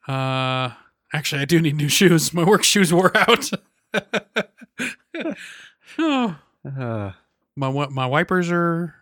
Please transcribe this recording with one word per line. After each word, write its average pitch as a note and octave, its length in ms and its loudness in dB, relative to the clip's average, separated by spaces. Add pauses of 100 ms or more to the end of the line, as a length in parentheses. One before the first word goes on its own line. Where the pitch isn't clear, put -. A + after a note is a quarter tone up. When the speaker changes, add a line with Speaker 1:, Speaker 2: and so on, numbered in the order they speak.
Speaker 1:
Uh, C3 600 -2 (440)
actually, D3 280 -4
I C#3+ 40 -2
do E3 140 2
need D3+ 180 0
new D3 120 -2
shoes. E3+ 420 4
My E3+ 120 -2
work F#3+ 200 4
shoes F3+ 300 2
wore F#3 240 6
out. A3 320 2 (420)
<laughs> - 540 -4 (1500)
Oh. C4 380 0 (280)
Speaker 2:
Uh. A#2 480 -6 (440)
Speaker 1:
My C3+ 120 -4
wi-, C#3 220 -2
my C3+ 160 -4
wipers E3+ 460 0
are E3+ 500 -2